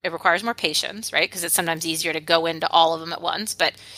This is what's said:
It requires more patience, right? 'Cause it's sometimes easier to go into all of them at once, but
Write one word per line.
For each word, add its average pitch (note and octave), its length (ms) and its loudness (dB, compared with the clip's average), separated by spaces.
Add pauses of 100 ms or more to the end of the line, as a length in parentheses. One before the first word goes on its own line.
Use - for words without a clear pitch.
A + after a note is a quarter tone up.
It F3 100 -4
requires F3 300 2
more A#3 120 -2
patience, - 580 -4
right? D#3 180 0
'Cause F3 140 -6
it's E3+ 100 0
sometimes E3 300 0
easier D#3+ 300 -2
to D#3+ 60 -2
go E3 260 4
into E3 240 -2
all E3 240 6
of D#3+ 60 -6
them E3 120 -8
at - 80 -8
once, G3 340 -4
but - 200 0 (240)